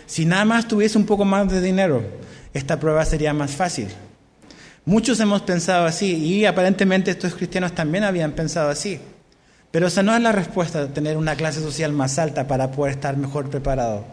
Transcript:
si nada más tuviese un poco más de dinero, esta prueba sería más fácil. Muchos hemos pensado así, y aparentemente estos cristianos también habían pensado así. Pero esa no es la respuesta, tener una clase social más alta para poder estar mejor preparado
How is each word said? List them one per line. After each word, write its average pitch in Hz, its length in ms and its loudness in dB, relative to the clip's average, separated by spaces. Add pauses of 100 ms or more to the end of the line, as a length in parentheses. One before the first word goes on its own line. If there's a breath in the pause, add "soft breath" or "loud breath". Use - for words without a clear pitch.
si 160 220 -2
nada 185 180 4
más 226 240 2
tuviese 214 300 2
un 208 80 4
poco 202 180 2
más 196 260 2
de 185 120 0
dinero, 185 400 2 (500 loud breath)
esta 139 260 -4
prueba 156 280 2
sería 151 260 2
más 143 200 -2
fácil. 170 360 -4 (960 loud breath)
Muchos 220 360 4
hemos 202 200 2
pensado 175 460 2
así, 175 280 0
y 175 300 2
aparentemente 190 680 4
estos 180 240 -4
cristianos 180 400 -4
también 170 300 -2
habían 170 280 0
pensado 156 360 -2
así. 147 320 -4 (680 soft breath)
Pero 175 180 2
esa 196 140 2
no 220 140 4
es 233 60 2
la 226 100 4
respuesta, 165 600 -2
tener 151 240 -2
una 156 180 -2
clase 156 240 -4
social 156 320 -4
más 135 260 -2
alta 147 300 -2
para 131 220 0
poder 139 240 -2
estar 139 240 -4
mejor 139 320 -6
preparado 123 520 -2 (100)